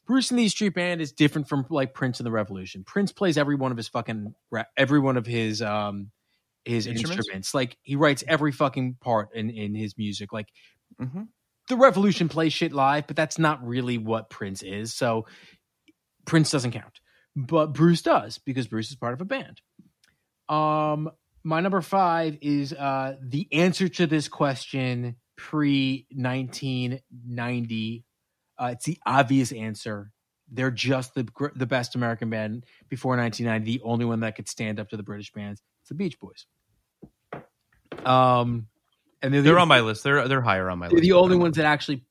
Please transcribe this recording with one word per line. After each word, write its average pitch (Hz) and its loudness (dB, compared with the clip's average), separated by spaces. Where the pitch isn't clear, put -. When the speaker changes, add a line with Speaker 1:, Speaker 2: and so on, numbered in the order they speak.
Speaker 1:
Bruce 254 2
and 247 2
the 233 4
E 214 4
Street 190 0
Band 175 -2
is 143 -6
different 147 2
from, 139 -2
like, 135 -2
Prince 127 -4
and 120 -6
the 113 -4
Revolution. 95 -6
Prince 202 -2
plays 175 0
every 143 2
one 131 -2
of 117 -4
his 113 -8
fucking 110 -6
ra-, 113 -4
every 139 4
one 135 2
of 113 0
his, 113 -2
um, 104 -4
his 117 -2
Speaker 2:
Instruments? 117 -4
Speaker 1:
instruments. 98 -6
Like, 131 -2
he 139 -6
writes 143 2
every 151 2
fucking 127 -2
part 110 0
in, 110 -6
in 104 -6
his 107 -6
music. 104 -6
Like, 107 -10
Speaker 2:
Mm-hmm. 139 -8
Speaker 1:
the 254 0
Revolution 196 6
plays 160 0
shit 165 -2
live, 143 2
but 147 -10
that's 160 -2
not 151 2
really 120 -2
what 110 -4
Prince 95 -10
is. 101 -8
So 113 0
Prince 160 4
doesn't 123 0
count. - -14
But 151 0
Bruce 160 4
does, 123 0
because 123 -6
Bruce 110 -6
is 135 -16
part 120 -6
of 135 -10
a 190 -8
band. - -10
Um, 151 0
my 160 0
number 190 2
five 165 2
is, 143 0
uh, 135 -4
the 135 -4
answer 175 2
to 170 0
this 151 0
question 127 -4
pre 139 0
nineteen 127 -4
ninety. 117 -4
Uh, 127 -4
it's - -12
the 160 -4
obvious 135 4
answer. 107 -10
They're 127 -2
just 127 -2
the 131 -4
gr-, 139 -6
the 127 -4
best 123 -2
American 117 -2
band 110 -6
before 127 -2
nineteen 117 0
ninety, 113 0
the 117 -10
only 117 0
one 117 0
that 110 -4
could - -12
stand 110 -6
up 104 -10
to 110 -8
the 104 -10
British 104 -12
bands. 101 -12
It's - -20
the 143 -12
Beach 175 -6
Boys. - -20
Um, 123 4
and 135 0
they're 143 4
the 147 8
Speaker 2:
They're 170 8
on 170 6
my 131 6
list. 110 -2
They're, 139 2
they're 135 2
higher 95 2
on 90 -4
my 87 -6
Speaker 1:
they're 170 4
Speaker 2:
list. 160 6
Speaker 1:
the 185 6
only 180 8
ones 170 2
that 156 2
actually 143 0